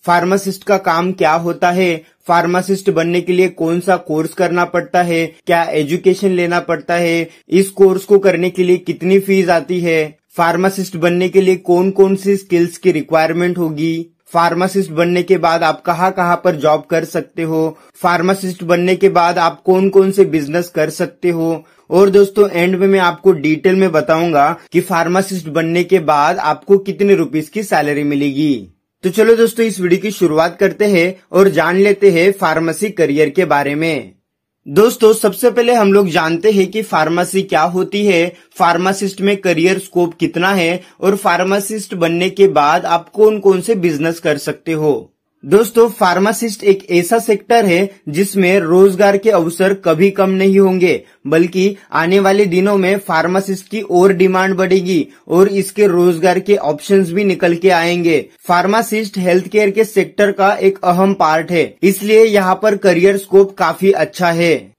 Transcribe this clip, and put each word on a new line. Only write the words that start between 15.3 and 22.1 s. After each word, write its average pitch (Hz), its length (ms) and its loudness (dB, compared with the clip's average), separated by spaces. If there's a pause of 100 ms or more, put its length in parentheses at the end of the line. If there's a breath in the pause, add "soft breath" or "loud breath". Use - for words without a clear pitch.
बाद 165 260 0
आप 156 200 -2
कहाँ 175 300 -2
कहाँ 175 320 -2
पर 180 120 0
जॉब 151 340 0
कर 170 140 -2
सकते 165 380 -8
हो, 160 360 -4 (160 soft breath)
फार्मासिस्ट 185 680 -2
बनने 175 320 0
के 190 140 2
बाद 170 280 0
आप 170 240 -2
कौन 185 260 2
कौन 190 220 2
से 190 160 4
बिजनेस 156 420 -4
कर 156 220 -4
सकते 175 400 -6
हो। 165 340 -4 (260 soft breath)
और 196 200 4